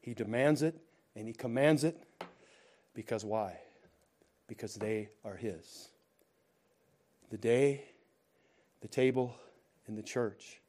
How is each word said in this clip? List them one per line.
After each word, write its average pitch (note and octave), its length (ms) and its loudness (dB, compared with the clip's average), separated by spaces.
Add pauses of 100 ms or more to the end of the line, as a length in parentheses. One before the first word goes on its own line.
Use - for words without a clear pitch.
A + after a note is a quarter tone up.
He A#2 140 -8
demands B2 480 2
it D#3+ 180 0 (340)
and G#2+ 120 -10
he A2+ 80 -10
commands C3+ 500 4
it E3 180 0 (920)
because A2 300 -4
why? G#2 340 -4 (880)
Because A2 280 -10
they G#2+ 360 -4 (140)
are G2+ 100 -10
his. F#2+ 540 -10 (1400)
The A2 60 -10
day, C3 480 4 (960)
the A2 80 -14
table, B2+ 480 2 (500)
and G#2+ 120 -8
the G#2+ 40 -10
church - 680 -4